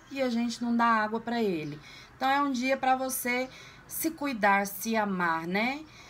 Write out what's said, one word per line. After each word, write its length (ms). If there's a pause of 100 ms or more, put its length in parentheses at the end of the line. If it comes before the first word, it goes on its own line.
(120)
e 100
a 80
gente 340
não 140
dá 80
água 340
pra 220
ele. 380 (360)
Então, 140
é 100
um 120
dia 260
pra 180
você 540 (380)
se 240
cuidar, 560
se 280
amar, 520
né? 360 (260)